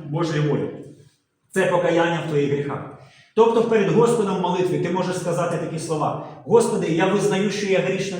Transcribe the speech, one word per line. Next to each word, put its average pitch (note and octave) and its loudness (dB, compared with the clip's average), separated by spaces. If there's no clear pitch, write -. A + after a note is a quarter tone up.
Божої D3+ -2
волі — C#3+ 0
це F#3 2
покаяння E3+ 2
в D#3 -8
твоїх C#3+ 0
гріхах. C#3+ -6
Тобто A3+ 4
перед G3+ 2
Господом G#3 2
в F3 -2
молитві F3+ 0
ти E3+ -2
можеш F#3 -2
сказати E3+ -2
такі D#3+ -6
слова: - -4
"Господи, - 2
я E3+ 2
визнаю, G3+ 2
що G3+ -4
я F#3 4
грішна F3+ -2